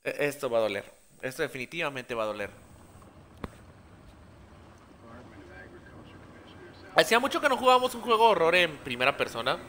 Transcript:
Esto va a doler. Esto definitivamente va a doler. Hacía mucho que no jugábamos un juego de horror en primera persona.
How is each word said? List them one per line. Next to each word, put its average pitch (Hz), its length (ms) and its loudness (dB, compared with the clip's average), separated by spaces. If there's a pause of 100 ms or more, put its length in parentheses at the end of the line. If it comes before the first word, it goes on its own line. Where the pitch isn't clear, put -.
Esto 139 460 -4
va 117 80 0
a - 20 2
doler. 104 240 -2 (380)
Esto 131 200 -8
definitivamente 135 720 -8
va 113 100 -2
a - 20 -4
doler. 104 240 -6 (4000)
Hacía 226 240 4
mucho 277 220 -2
que 302 80 2
no 262 80 2
jugábamos 254 380 4
un 233 80 -12
juego 226 240 4
de 220 60 8
horror 170 240 4
en 170 220 2
primera 127 380 0
persona. 123 420 -2 (100)